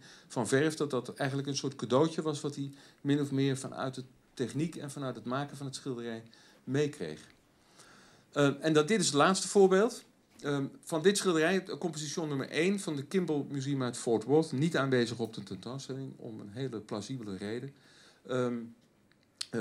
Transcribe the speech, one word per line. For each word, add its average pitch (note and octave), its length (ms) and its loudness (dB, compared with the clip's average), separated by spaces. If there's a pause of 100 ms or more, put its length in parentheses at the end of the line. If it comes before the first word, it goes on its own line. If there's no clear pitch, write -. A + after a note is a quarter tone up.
(280)
van A#2 200 -2
verf. D3+ 260 4
Dat D#3 160 -2
dat B2 240 -4
eigenlijk C#3 340 -2
een C3+ 80 -4
soort C3+ 180 -4
cadeautje D3 480 2
was D3+ 180 -2
wat C#3+ 140 -6
hij C#3 160 -6 (300)
min C#3+ 200 2
of C3+ 100 -2
meer C3+ 260 2
vanuit B2+ 380 -6
de B2+ 100 -10 (300)
techniek D#3+ 420 -2
en D3 140 -10
vanuit C3+ 240 -6
het A2 100 -14
maken C#3 320 -4
van C#3 100 -10
het C3 80 -8
schilderij A#2 480 -8 (420)
meekreeg. C3 560 -2 (1120)
Ehm, C#3+ 280 4
en D#3 120 2
dat, D3+ 160 4
dit A3 120 4
is E3 60 2
het C#3 80 0
laatste E3+ 340 4
voorbeeld. G3 560 6 (360)
Ehm, C#3+ 260 0 (180)
van D#3+ 180 -2
dit G3+ 140 6
schilderij, F3+ 500 2
eh, - 120 -8
composition D#3 500 -4
nummer C3+ 200 -2
één F#3+ 320 2
van D#3+ 160 -4
de C3+ 60 -4
Kimball D#3 460 0
Museum C#3 340 -2
uit A#2+ 140 -2
Fort A2+ 280 0
Worth. D3+ 280 4
Niet D#3+ 240 2
aanwezig B2 420 2
op A2+ 160 -4
de G#2 80 -10
tentoonstelling, C3 720 -10
om A2 240 -12
een G2+ 100 -14
hele B2 300 -6
plausibele G#2+ 560 -8
reden. A2+ 380 -8 (520)
Ehm, B2 300 0 (920)
eh, A#2 100 0